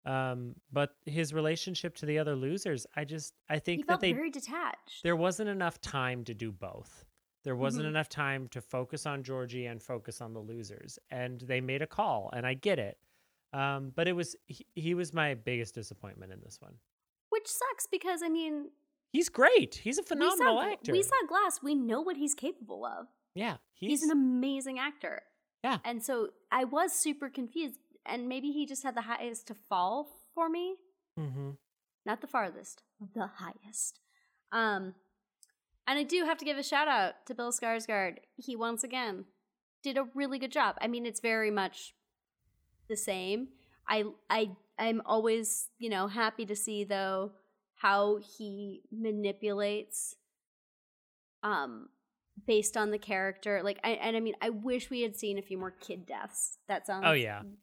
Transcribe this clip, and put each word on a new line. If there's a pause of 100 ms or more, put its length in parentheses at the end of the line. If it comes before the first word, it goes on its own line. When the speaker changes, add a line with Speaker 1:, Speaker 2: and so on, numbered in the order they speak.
Speaker 1:
Um, (160)
but (100)
his
relationship
to
the
other
losers, (100)
I
just, (160)
I
think
Speaker 2:
He
Speaker 1:
that
Speaker 2:
felt
Speaker 1:
they
Speaker 2:
very
detached.
Speaker 1:
there
wasn't
enough
time
to
do
both. (380)
There
wasn't
Speaker 2:
Mm-hmm.
Speaker 1:
enough
time
to
focus
on
Georgie
and
focus
on
the
losers. (140)
And
they
made
a
call,
and
I
get
it. (560)
Um,
but
it
was, (120)
he, (100)
he
was
my
biggest
disappointment
in
this
one. (560)
Speaker 2:
Which
sucks
because,
I
mean, (440)
Speaker 1:
He's
great.
He's
a
Speaker 2:
we
saw
Speaker 1:
phenomenal
Speaker 2:
Gl-,
Speaker 1:
actor.
Speaker 2:
we
saw (120)
Glass.
We
know
what
he's
capable
of. (300)
Speaker 1:
Yeah, (160)
Speaker 2:
He's
Speaker 1:
he's
Speaker 2:
an
amazing
actor. (420)
Speaker 1:
Yeah.
Speaker 2:
And
so (220)
I
was
super
confused (260)
and
maybe
he
just
had
the
highest
to
fall (260)
for
me. (440)
Speaker 1:
Mm-hmm. (540)
Speaker 2:
Not
the
farthest, (320)
the
highest. (520)
Um, (920)
and
I
do
have
to
give
a
shout
out
to
Bill
Skarsgård. (200)
He
once
again (580)
did
a (100)
really
good
job.
I
mean,
it's
very
much (960)
the
same. (380)
I, (240)
I, (280)
I'm
always,
you
know,
happy
to
see,
though, (440)
how (180)
he (100)
manipulates, (1300)
um, (580)
based
on
the
character.
Like,
I,
and
I
mean,
I
wish
we
had
seen
a
few
more
kid
deaths. (100)
That
sounds
Speaker 1:
Oh,
yeah. (220)